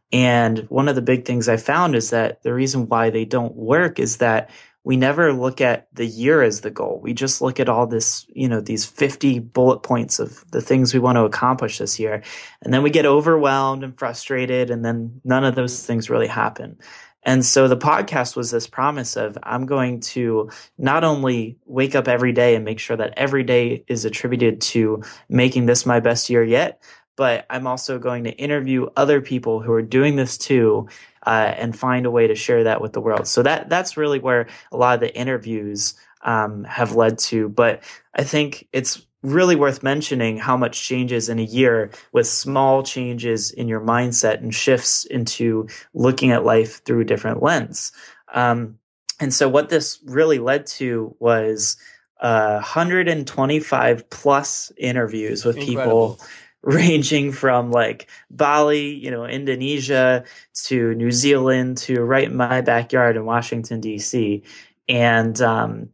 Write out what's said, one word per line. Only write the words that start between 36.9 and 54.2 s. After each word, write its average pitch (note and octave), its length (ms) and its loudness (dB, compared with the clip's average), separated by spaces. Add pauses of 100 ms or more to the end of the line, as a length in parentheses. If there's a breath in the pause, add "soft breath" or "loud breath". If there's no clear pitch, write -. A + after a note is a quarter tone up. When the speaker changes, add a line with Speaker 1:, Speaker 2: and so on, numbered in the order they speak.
Speaker 1:
led A2+ 240 4
to. A2 300 -2
But G#2+ 340 0 (300 loud breath)
I C3+ 100 -2
think D3 480 -4
it's - 340 -6 (180)
really E3+ 340 4
worth C#3 260 0
mentioning C3+ 540 -2
how B2+ 180 0
much B2 320 -2
changes B2 400 -2
in A#2 120 -4
a A2+ 40 -2
year A2+ 460 2 (240 loud breath)
with A2+ 140 2
small C3+ 560 2
changes A#2+ 680 -4
in A#2+ 160 -6
your A2 140 -4
mindset A#2 540 0
and A2+ 200 -6
shifts - 480 0
into A2+ 640 -2 (260 loud breath)
looking C3 380 2
at G#2 140 2
life A2+ 400 2
through A#2+ 160 2
a A2 40 0
different G#2+ 380 -2
lens. - 480 -2 (420 loud breath)
Um, A#2 440 0 (420)
and C3+ 140 -2
so C3+ 160 2
what D3+ 180 2
this D#3 380 -2
really C#3+ 340 2
led C3+ 280 -2
to A#2 520 -4
was A2 560 0 (460 loud breath)
a G#2+ 400 2
hundred F3 480 0
and D3+ 180 -2
twenty-five C3+ 800 0
plus - 680 -2